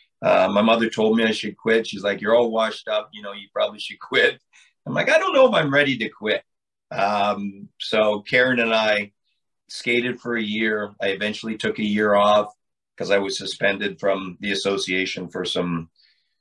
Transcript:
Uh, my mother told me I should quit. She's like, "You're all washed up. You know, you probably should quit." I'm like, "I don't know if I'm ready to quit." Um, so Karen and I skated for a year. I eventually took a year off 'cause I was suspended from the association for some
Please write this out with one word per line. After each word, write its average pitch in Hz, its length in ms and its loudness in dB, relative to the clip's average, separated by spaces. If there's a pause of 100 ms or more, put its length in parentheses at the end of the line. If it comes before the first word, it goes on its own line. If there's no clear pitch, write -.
(200)
Uh, 95 300 4
my 101 120 4
mother 113 280 2
told 113 260 2
me 113 60 2
I 113 80 4
should 107 260 -6
quit. 113 300 2
She's 95 160 -10
like, 101 180 -2
"You're 107 140 2
all 120 160 4
washed 110 380 -2
up. 107 240 -2
You 107 100 -18
know, 101 100 -12
you 101 200 -16
probably 104 260 -2
should - 220 -14
quit." - 420 2 (420)
I'm - 80 -8
like, - 160 0
"I 302 100 6
don't 370 140 0
know 262 140 8
if 220 80 2
I'm 151 180 0
ready 139 260 2
to 107 100 -4
quit." - 340 -4 (480)
Um, 101 800 -2 (100)
so 107 440 0
Karen 127 360 2
and 113 160 0
I 107 380 0 (560)
skated 123 520 -2
for 120 140 -6
a 113 80 -2
year. 107 580 -2
I 101 100 -2
eventually 107 460 -6
took 107 220 -4
a 107 60 -2
year 104 320 2
off 104 360 4 (440)
'cause 98 160 -4
I 101 60 6
was 98 200 -4
suspended 98 640 -4
from 95 400 -2
the 101 100 -6
association 92 800 -4
for 92 160 -8
some 87 440 -4 (520)